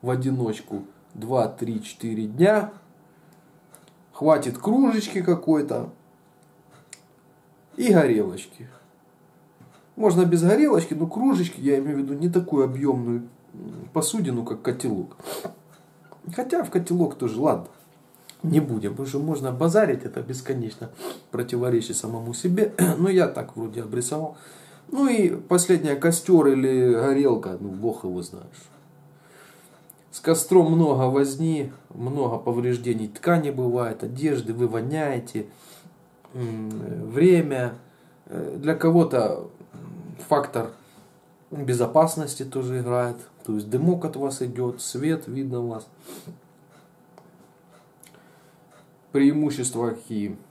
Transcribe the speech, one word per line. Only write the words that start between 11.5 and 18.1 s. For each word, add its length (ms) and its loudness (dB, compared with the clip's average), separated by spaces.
я 200 2
имею 180 -4
в 40 -2
виду, 120 -4
не 160 0
такую 360 2
объемную, 580 -2
м, 400 -16
посудину, 520 -2
как 160 -8
котелок. 560 -4
Хотя 280 -2
в 60 -6
котелок 460 0
тоже, 260 -4
ладно, 260 0